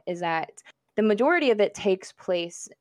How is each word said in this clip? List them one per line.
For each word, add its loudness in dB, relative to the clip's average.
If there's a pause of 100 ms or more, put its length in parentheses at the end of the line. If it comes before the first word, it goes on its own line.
is -6
that -6 (340)
the 2
majority 4
of 2
it 0
takes -2
place -6 (120)